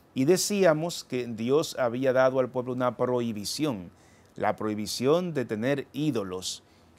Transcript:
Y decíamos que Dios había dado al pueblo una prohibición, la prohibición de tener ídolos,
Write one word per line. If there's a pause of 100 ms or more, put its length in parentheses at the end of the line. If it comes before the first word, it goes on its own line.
(160)
Y
decíamos
que
Dios
había
dado
al
pueblo
una
prohibición, (440)
la
prohibición
de
tener
ídolos, (360)